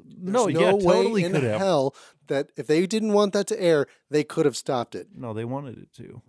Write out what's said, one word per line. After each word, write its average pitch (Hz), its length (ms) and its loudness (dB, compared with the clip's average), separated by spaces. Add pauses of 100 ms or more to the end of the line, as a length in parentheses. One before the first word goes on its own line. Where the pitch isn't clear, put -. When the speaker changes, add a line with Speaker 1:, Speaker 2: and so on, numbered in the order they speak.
Speaker 1:
There's 180 280 -10
Speaker 2:
no, 240 120 4
Speaker 1:
no - 20 2
Speaker 2:
yeah, 170 240 4
Speaker 1:
way 202 120 4
Speaker 2:
totally 190 420 4
Speaker 1:
in 185 80 -2
Speaker 2:
could 147 100 2
have. 110 160 0
Speaker 1:
hell 156 360 0 (320)
that 147 280 -4
if 127 120 -12
they 165 200 2
didn't 220 240 -2
want 202 220 2
that 202 140 -2
to 214 140 -6
air, 160 260 2 (220)
they 147 140 0
could 156 220 0
have 131 100 0
stopped 123 400 -6
it. 87 180 -12
Speaker 2:
No, 120 200 -12
they 110 100 -6
wanted 131 360 -10
it - 160 -20
to. - 340 -20